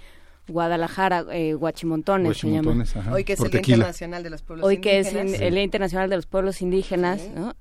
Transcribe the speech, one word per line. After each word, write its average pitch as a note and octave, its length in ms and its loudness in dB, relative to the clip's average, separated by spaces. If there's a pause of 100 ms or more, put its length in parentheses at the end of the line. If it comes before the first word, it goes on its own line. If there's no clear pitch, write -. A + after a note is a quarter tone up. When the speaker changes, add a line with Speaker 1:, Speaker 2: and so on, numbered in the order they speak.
(480)
Speaker 1:
Guadalajara, E3+ 840 0
eh, D#3 240 -2
Huachimontones D#3+ 840 0
se E3 100 -4
llama. D#3 240 2
Speaker 2:
Huachimontones, A#2+ 260 2
ajá, G2+ 160 -2
Speaker 3:
Hoy G3 100 0
que G3 100 -2
es - 40 -2
Speaker 2:
por A2 100 2
Speaker 3:
el G2 40 -4
Día G#2 100 4
Speaker 2:
tequila. A#2+ 160 6
Speaker 3:
Internacional E3+ 460 0
de E3+ 80 -10
los D#3 100 -12
Pueblos E3 260 -4
Speaker 1:
Hoy G3 120 4
que G3 200 4
es G3 80 2
Speaker 3:
Indígenas. G3 320 -2
Speaker 1:
in-, - 80 0
el F3 60 2
Día G3+ 100 2
Internacional F#3+ 460 0
de G3 60 0
los E3 100 -4
Pueblos F#3+ 360 -2
Indígenas, F3+ 600 0
Speaker 3:
Sí. F#3+ 140 -12
Speaker 1:
¿no? F#3 260 -6